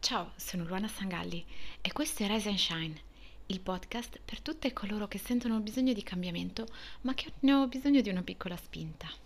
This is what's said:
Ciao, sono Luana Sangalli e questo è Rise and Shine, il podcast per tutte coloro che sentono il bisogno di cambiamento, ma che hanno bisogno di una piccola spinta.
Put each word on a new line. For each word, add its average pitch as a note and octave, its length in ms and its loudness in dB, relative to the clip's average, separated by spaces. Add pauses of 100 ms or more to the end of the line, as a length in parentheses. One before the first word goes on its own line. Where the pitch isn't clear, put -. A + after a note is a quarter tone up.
(100)
Ciao, F3+ 240 -2
sono - 300 -6
Luana F#3+ 240 -2
Sangalli F3 560 -4 (360)
e - 120 2
questo D4 320 0
è - 20 2
Rise G#3 220 2
and G3+ 100 0
Shine, D#3+ 420 0 (460)
il F#3 140 -2
podcast F#3 640 -4
per - 160 -8
tutte D4+ 320 0
coloro G#3 340 -2
che G3+ 120 -6
sentono A#3+ 360 0
il A3 80 2
bisogno B3+ 300 2
di G3+ 100 0
cambiamento, F3+ 640 -4 (360)
ma C4 120 0
che - 260 -4
hanno C4+ 280 8
bisogno C4 320 6
di A#3 80 4
una F3+ 160 2
piccola F3+ 320 -4
spinta. D#3+ 520 -8 (180)